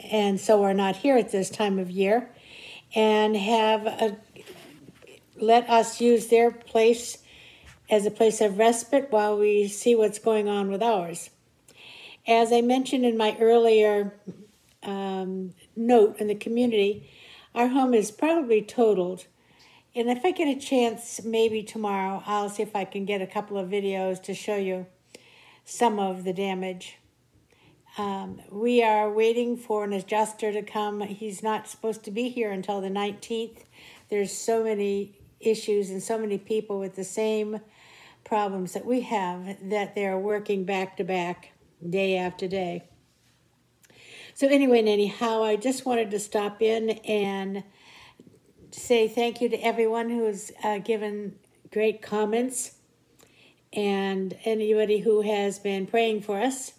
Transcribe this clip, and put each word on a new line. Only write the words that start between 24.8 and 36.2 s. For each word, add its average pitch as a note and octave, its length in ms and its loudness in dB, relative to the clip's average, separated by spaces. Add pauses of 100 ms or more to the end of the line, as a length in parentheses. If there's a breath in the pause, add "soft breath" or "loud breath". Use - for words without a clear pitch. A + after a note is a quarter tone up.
some A3 340 0
of F#3 240 -2
the F#3 100 -4
damage. F#3 640 -6 (1000 soft breath)
Um, G3 440 -8 (100)
we A#3 320 2
are G#3+ 280 2
waiting A#3 460 0
for G#3+ 260 -4
an G3+ 100 -4
adjuster G#3+ 580 -2
to G#3 100 -4
come. G#3 400 -4
He's G3+ 400 -10
not G#3+ 260 -4
supposed A3 360 -8
to G#3+ 80 -12
be A#3+ 180 -4
here A#3 220 -4
until G3 280 -6
the F#3+ 120 -6
nineteenth. G#3 760 -8 (440 loud breath)
There's G3+ 220 -2
so A3+ 320 0
many G3+ 560 -4 (200)
issues G#3 500 0
and F#3+ 140 -8
so A3+ 160 -4
many G#3 180 -4